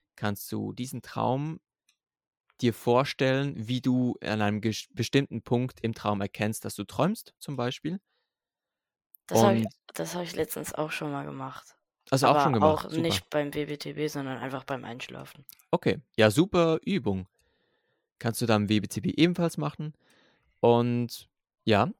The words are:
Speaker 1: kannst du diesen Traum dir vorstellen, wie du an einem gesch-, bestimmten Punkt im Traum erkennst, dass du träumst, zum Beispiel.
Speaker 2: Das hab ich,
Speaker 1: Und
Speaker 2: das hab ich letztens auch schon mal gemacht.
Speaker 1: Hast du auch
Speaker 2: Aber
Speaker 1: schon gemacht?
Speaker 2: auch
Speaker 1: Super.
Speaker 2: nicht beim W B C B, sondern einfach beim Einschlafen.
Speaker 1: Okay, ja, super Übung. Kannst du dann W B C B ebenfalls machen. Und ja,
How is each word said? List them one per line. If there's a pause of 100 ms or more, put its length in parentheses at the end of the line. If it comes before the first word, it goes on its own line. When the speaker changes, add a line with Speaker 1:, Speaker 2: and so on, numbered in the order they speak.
(160)
Speaker 1:
kannst
du
diesen
Traum (1000)
dir
vorstellen,
wie
du
an
einem
gesch-,
bestimmten
Punkt
im
Traum
erkennst,
dass
du
träumst,
zum
Beispiel. (1300)
Speaker 2:
Das
hab
ich,
Speaker 1:
Und (200)
Speaker 2:
das
hab
ich
letztens
auch
schon
mal
gemacht. (340)
Speaker 1:
Hast
du
auch
Speaker 2:
Aber
Speaker 1:
schon
gemacht?
Speaker 2:
auch
Speaker 1:
Super.
Speaker 2:
nicht
beim
W
B
C
B,
sondern
einfach
beim
Einschlafen. (280)
Speaker 1:
Okay, (180)
ja,
super
Übung. (920)
Kannst
du
dann
W
B
C
B
ebenfalls
machen. (680)
Und (380)
ja,